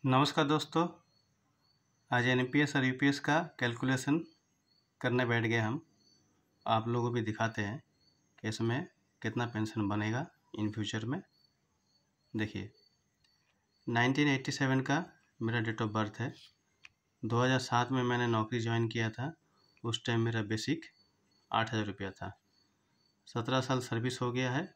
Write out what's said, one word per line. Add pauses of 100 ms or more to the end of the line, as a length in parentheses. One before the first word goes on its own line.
नमस्कार
दोस्तों, (1200)
आज
एनपीएस
और
यूपीएस
का (220)
कैलकुलेशन (840)
करने
बैठ
गए
हम। (880)
आप
लोगों
को
भी
दिखाते
हैं (600)
कि
इसमें (360)
कितना
पेंशन
बनेगा (360)
in
future
में। (1120)
देखिए, (1160)
नाइनटीन
एटी
सेवन
का (360)
मेरा
date
of
birth
है। (880)
दो
हज़ार
सात
में
मैंने
नौकरी
ज्वाइन
किया
था, (520)
उस
टाइम
मेरा
बेसिक (640)
आठ
हज़ार
रुपया
था। (960)
सत्रह
साल
सर्विस
हो
गया
है।